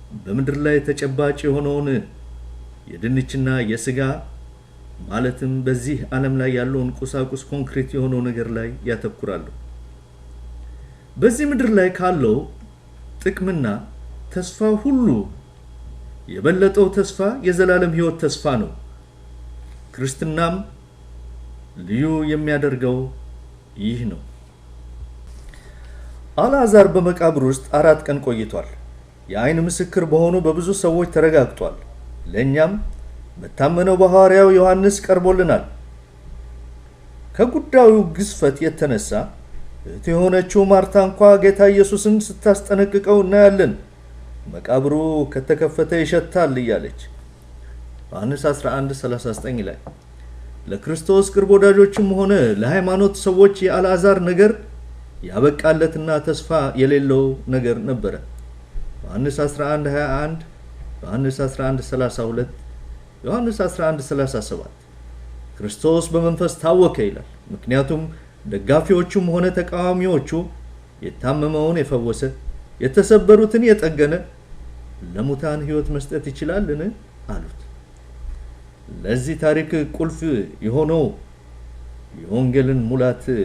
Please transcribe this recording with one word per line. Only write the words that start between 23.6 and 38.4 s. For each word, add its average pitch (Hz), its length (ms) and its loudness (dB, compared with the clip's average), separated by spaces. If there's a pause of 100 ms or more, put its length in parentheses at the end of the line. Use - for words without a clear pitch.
ይህ 110 280 -4
ነው። 90 160 -8 (2250)
አልዓዛር 220 520 6
በመቃብር 170 560 2
ውስጥ 135 200 0 (100)
አራት 151 280 6
ቀን 143 180 -4
ቆይቷል። 110 480 -4 (600)
የዓይን 123 320 0
ምስክር 175 460 -2
በሆኑ 165 340 4
በብዙ 165 340 0
ሰዎች 170 360 0
ተረጋግጧል። 151 640 2 (520)
ለእኛም 135 460 2 (640)
በታመነው 170 600 0
በሐዋርያው 190 540 8
ዮሐንስ 190 520 6
ቀርቦልናል። 180 600 2 (1700)
ከጉዳዩ 247 600 6 (180)
ግዝፈት 156 480 -2